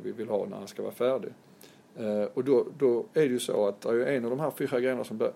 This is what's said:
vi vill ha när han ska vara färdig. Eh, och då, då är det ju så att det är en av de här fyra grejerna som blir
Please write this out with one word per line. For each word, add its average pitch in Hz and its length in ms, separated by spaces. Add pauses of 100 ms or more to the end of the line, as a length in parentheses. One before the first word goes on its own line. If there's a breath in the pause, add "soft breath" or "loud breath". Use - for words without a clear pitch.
vi 101 80
vill 107 180
ha 101 160
när 98 120
han 101 100
ska - 140
vara 104 120
färdig. 127 400 (640 loud breath)
Eh, 107 280
och 123 200
då, 127 220 (140)
då 120 340
är 156 80
det 135 120
ju 123 60
så 104 280
att 101 140
det - 80
är 131 280
en 120 60
av 117 60
de 131 100
här 151 120
fyra 135 280
grejerna 123 240
som 110 140
blir 113 180